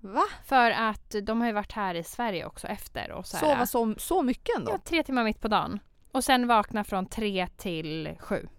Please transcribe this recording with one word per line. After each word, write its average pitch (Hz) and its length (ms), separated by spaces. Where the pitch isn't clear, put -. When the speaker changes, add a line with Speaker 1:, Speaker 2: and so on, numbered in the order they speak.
Speaker 1:
Va? 214 220
Speaker 2:
För 247 260
att 220 520
de 220 180
har 240 80
ju 226 40
varit 208 200
här 190 220
i 170 100
Sverige 208 420
också - 200
efter - 460
och - 140
så - 100
här. 226 160
Speaker 1:
Sova 247 140
så, 226 320
så 359 240
mycket 269 340
ändå? - 160
Speaker 2:
Ja, 392 120
tre 320 180
timmar 254 220
mitt 214 160
på 226 80
dagen. 180 300
Och 254 120
sen 247 220
vakna 214 380
från 190 220
tre 196 400
till 156 640
sju. - 280